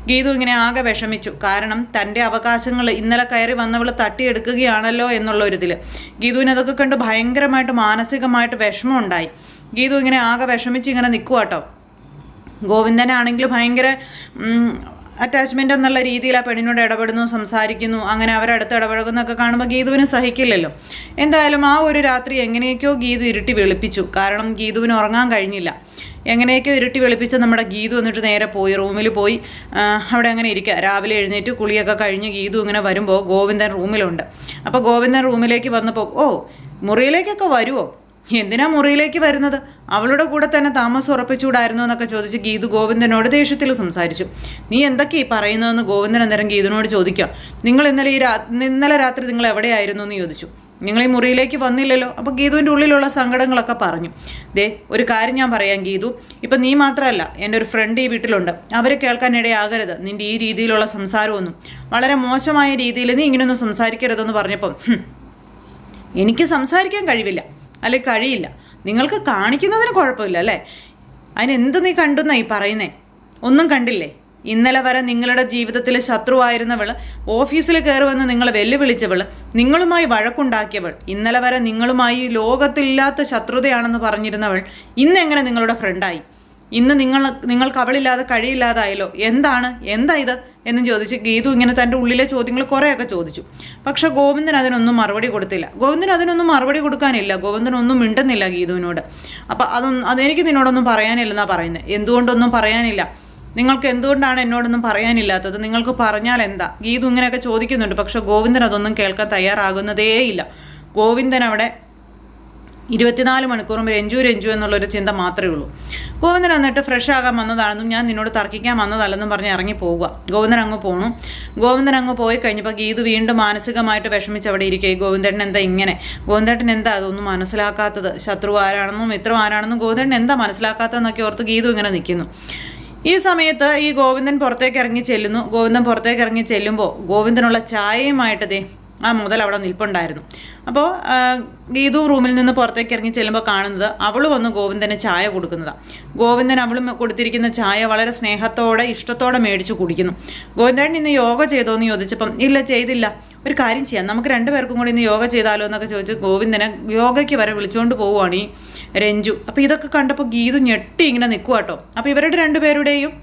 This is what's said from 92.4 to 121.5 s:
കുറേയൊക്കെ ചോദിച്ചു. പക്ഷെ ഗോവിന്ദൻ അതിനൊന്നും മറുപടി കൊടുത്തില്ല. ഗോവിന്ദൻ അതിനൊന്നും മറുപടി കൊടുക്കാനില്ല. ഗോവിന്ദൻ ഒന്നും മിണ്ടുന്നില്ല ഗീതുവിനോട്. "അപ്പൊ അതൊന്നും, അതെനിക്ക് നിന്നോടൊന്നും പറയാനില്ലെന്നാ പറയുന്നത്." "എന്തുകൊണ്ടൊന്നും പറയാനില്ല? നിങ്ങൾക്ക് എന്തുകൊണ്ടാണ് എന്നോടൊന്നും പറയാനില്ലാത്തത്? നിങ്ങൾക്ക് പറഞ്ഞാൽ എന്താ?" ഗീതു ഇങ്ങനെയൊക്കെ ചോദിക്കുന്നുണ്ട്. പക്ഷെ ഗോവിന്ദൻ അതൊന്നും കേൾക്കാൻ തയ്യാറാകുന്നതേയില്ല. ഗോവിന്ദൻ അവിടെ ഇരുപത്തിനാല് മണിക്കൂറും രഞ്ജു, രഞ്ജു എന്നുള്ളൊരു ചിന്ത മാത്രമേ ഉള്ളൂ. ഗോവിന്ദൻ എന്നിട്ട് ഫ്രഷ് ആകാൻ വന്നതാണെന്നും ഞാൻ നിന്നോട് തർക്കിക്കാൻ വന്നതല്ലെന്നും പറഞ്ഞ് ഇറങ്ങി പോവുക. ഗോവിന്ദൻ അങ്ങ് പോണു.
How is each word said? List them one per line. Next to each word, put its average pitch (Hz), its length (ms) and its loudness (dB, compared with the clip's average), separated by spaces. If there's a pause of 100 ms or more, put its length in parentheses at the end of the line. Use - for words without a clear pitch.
കുറേയൊക്കെ 269 420 0
ചോദിച്ചു. 170 380 -6 (440)
പക്ഷെ 285 220 0
ഗോവിന്ദൻ 285 480 2
അതിനൊന്നും 240 400 2
മറുപടി 220 380 0
കൊടുത്തില്ല. 190 320 -4 (100)
ഗോവിന്ദൻ 320 340 0
അതിനൊന്നും 339 360 2
മറുപടി 285 340 2
കൊടുക്കാനില്ല. 262 540 0
ഗോവിന്ദൻ 214 420 -2
ഒന്നും 247 260 2
മിണ്ടുന്നില്ല 220 460 2
ഗീതുവിനോട്. 175 520 -2 (500)
"അപ്പൊ - 140 0
അതൊന്നും, 254 420 -2
അതെനിക്ക് 311 400 2
നിന്നോടൊന്നും 262 380 4
പറയാനില്ലെന്നാ 220 600 2
പറയുന്നത്." 170 380 -2 (160)
"എന്തുകൊണ്ടൊന്നും 240 520 2
പറയാനില്ല? 220 520 2 (540)
നിങ്ങൾക്ക് 254 300 2
എന്തുകൊണ്ടാണ് 262 540 2
എന്നോടൊന്നും 240 420 0
പറയാനില്ലാത്തത്? 208 840 0
നിങ്ങൾക്ക് 233 360 -2
പറഞ്ഞാൽ 226 420 2
എന്താ?" 196 260 -4 (140)
ഗീതു 240 240 0
ഇങ്ങനെയൊക്കെ 247 420 2
ചോദിക്കുന്നുണ്ട്. 226 540 0
പക്ഷെ 220 180 -4
ഗോവിന്ദൻ 220 440 2
അതൊന്നും 208 340 0
കേൾക്കാൻ 202 300 -2
തയ്യാറാകുന്നതേയില്ല. 202 1120 0 (540)
ഗോവിന്ദൻ 240 480 2
അവിടെ 220 240 0 (1300)
ഇരുപത്തിനാല് 247 520 2
മണിക്കൂറും 220 420 -4
രഞ്ജു, 208 280 0
രഞ്ജു 226 320 2
എന്നുള്ളൊരു 208 460 0
ചിന്ത 202 160 -2
മാത്രമേ 185 440 -2
ഉള്ളൂ. 143 120 -6 (560)
ഗോവിന്ദൻ 349 300 4
എന്നിട്ട് 277 280 2
ഫ്രഷ് 262 300 -2
ആകാൻ 247 260 2
വന്നതാണെന്നും 220 520 -2
ഞാൻ 233 180 0
നിന്നോട് 220 300 -2
തർക്കിക്കാൻ 214 460 -2
വന്നതല്ലെന്നും 208 500 -2
പറഞ്ഞ് 202 160 -2
ഇറങ്ങി 190 240 -2
പോവുക. 170 380 -2 (200)
ഗോവിന്ദൻ 220 300 2
അങ്ങ് 214 240 -4
പോണു. 185 220 -2 (540)